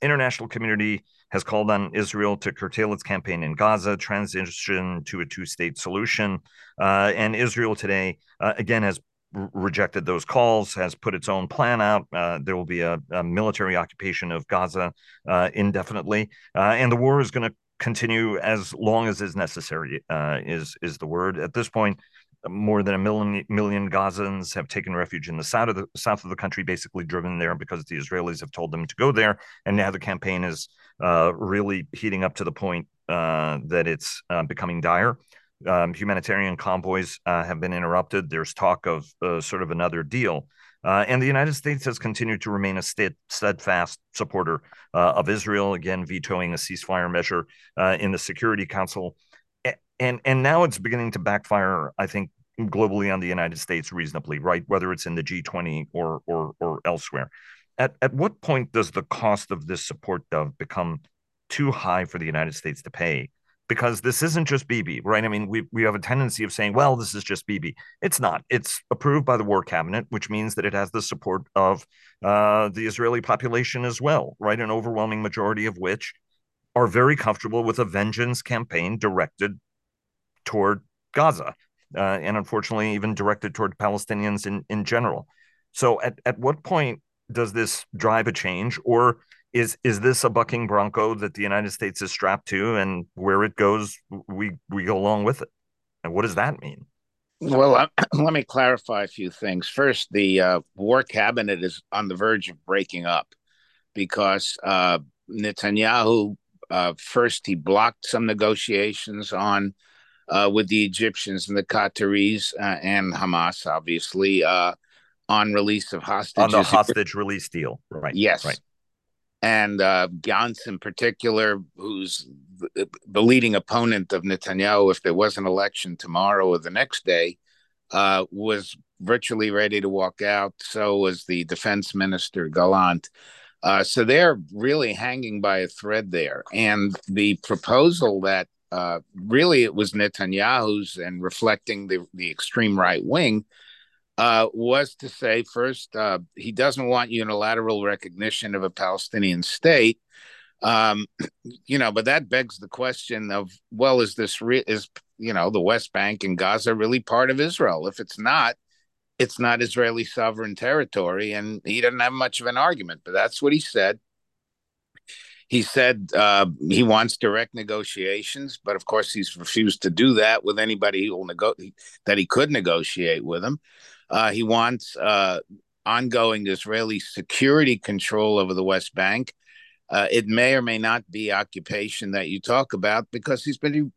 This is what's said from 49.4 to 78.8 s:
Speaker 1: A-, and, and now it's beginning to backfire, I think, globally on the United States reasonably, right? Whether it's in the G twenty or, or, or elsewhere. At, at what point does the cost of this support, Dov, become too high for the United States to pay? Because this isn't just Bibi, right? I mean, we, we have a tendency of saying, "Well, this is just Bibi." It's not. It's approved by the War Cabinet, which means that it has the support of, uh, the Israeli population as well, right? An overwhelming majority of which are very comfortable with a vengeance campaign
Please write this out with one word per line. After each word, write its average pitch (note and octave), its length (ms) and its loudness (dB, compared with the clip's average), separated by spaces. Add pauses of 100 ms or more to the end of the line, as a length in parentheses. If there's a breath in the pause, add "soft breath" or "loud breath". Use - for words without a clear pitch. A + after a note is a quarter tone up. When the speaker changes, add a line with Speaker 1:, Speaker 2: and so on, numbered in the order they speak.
Speaker 1:
A-, B2+ 100 -2 (240)
and, B2 260 -2
and C3 180 4
now D#3 200 6
it's E3 160 2
beginning A#2 340 -2
to G#2 60 -6
backfire, F#2+ 800 0
I G2 80 -2
think, G2 240 -6 (300)
globally G2+ 520 0
on F#2+ 80 -2
the F2+ 80 -4
United E2+ 300 -2
States E2 340 -6
reasonably, D2+ 460 -6
right? F2 280 0
Whether F#2 260 0
it's E2+ 140 -8
in E2+ 80 -6
the E2 80 -4
G F2 200 -8
twenty D#2 500 -6
or, E2 340 -4
or, E2 340 -4
or E2 240 -4
elsewhere. D2+ 460 -4 (460 loud breath)
At, - 260 0
at B2+ 100 2
what E3+ 280 -4
point C3 320 -2
does A2 180 0
the F#2+ 120 -4
cost - 480 -2
of D#2 160 -6
this F2 200 -8
support, - 440 -6
Dov, D2+ 280 -2
become E2 420 -6 (480)
too C#3+ 220 0
high F#2 340 0
for F2 140 -10
the D#2+ 80 -6
United D#2 280 -2
States D2 280 -10
to D#2 80 -16
pay? D#2 400 -2 (380)
Because A#2 320 0
this B2+ 220 0
isn't D#3+ 260 0
just C#3 180 0
Bibi, F2 360 -4
right? G#2+ 200 2
I A2+ 60 0
mean, G#2 180 -2
we, A2 240 -4
we A2+ 120 0
have G#2+ 120 4
a G2+ 60 -4
tendency B2+ 420 -2
of G2+ 100 -4
saying, G#2 200 -2
"Well, C3 240 4
this A2+ 180 -6
is G#2 80 -6
just - 240 -6
Bibi." E2+ 300 -6 (240 loud breath)
It's - 180 -2
not. F#2 300 0
It's - 320 -2 (100)
approved C#3+ 360 2
by B2+ 100 4
the G#2+ 80 -2
War G2+ 180 2
Cabinet, F2+ 460 -4
which G#2 220 -8
means G#2+ 240 -4
that G2+ 100 -4
it G2+ 80 -2
has G2 180 -2
the G#2+ 120 -4
support F#2+ 400 -6 (120)
of, F#2+ 320 2 (380 soft breath)
uh, G#2 460 4
the G#2+ 160 -6
Israeli A#2 340 0
population A#2+ 640 -2
as A#2+ 160 -4
well, C#3 400 0
right? G#2+ 180 0
An A2 120 -4
overwhelming A2 520 -2
majority G#2+ 440 -2
of G2+ 100 -4
which F#2 380 -4 (600)
are B2 120 6
very B2 280 6
comfortable A2+ 480 0
with A2 160 0
a B2 60 2
vengeance G#2+ 560 -2
campaign G#2 580 -4